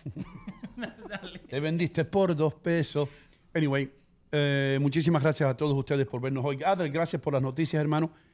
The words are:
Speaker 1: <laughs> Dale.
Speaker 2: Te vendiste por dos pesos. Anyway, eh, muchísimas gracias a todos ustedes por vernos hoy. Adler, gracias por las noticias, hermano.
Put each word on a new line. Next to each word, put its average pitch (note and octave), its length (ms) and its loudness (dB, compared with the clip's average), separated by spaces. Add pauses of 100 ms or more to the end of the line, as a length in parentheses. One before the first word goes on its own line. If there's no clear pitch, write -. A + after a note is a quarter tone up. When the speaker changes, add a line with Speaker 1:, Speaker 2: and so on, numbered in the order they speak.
Speaker 1:
<laughs> - 720 -14
Dale. G3+ 640 -12
Speaker 2:
Te C3 200 -6
vendiste E3 440 -2
por F#3+ 300 2
dos D3+ 200 0
pesos. D#3+ 540 -2 (460)
Anyway, C#3 360 0 (420)
eh, C#3 480 2
muchísimas C#3+ 420 2
gracias D3+ 260 2
a B2+ 80 0
todos D3 200 2
ustedes C3+ 300 0
por B2 140 -6
vernos C3+ 240 -2
hoy. C#3 200 -2
Adler, F3+ 260 2
gracias D#3+ 320 -2
por D3 100 -2
las C3 100 2
noticias, D3 380 0
hermano. D#3 300 2 (220)